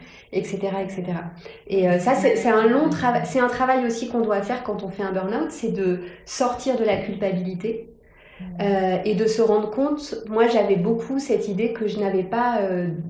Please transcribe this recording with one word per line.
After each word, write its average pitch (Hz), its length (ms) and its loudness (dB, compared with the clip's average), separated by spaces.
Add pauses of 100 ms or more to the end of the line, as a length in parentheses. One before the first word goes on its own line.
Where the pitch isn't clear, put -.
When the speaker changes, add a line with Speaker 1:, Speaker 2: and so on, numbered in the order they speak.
(320)
Speaker 1:
et 196 140 -2
cetera, 196 380 -4
et 185 60 -6
cetera. 175 340 -6 (440)
Et, 185 220 4
euh, 180 100 4
ça, 247 160 2
c'est, - 220 4
c'est 247 120 2
un 220 180 6
long 285 220 4
trava-, 240 360 0
c'est 262 160 0
un 247 80 4
travail 254 360 2
aussi 233 220 -2
qu'on 233 140 0
doit 202 200 0
faire 247 220 -6
quand 196 200 -6
on 185 60 -8
fait 208 140 -6
un 190 80 -4
burn-out, 208 380 -2
c'est 196 240 -4
de 180 260 0 (260)
sortir 247 520 -2
de 226 80 0
la 202 120 2
culpabilité, 185 880 -4 (520)
Speaker 2:
Mhm. 185 80 -14 (140)
Speaker 1:
euh, 190 440 2
et 214 80 2
de 220 140 2
se 226 140 2
rendre 214 280 4
compte, 294 460 -2 (120)
moi, 226 200 2
j'avais 202 300 4
beaucoup 226 420 0
cette - 280 0
idée 208 260 -2
que 214 140 -4
je 196 120 -4
n'avais 190 240 0
pas, 233 380 0
euh, 180 260 -2 (220)